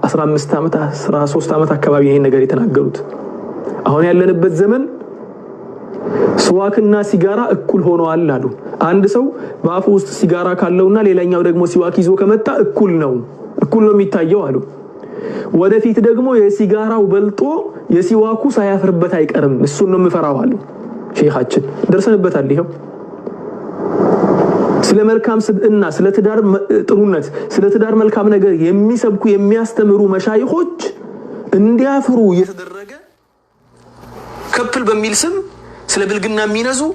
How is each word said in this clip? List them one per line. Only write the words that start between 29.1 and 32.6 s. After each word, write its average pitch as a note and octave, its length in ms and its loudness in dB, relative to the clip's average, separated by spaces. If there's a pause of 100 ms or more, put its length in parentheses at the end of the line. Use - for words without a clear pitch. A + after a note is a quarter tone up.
የሚያስተምሩ G#3 800 2
መሻይኾች G#3+ 680 0 (760)
እንዲያፍሩ B3+ 640 2 (120)
እየተደረገ F#3 600 -4 (1600)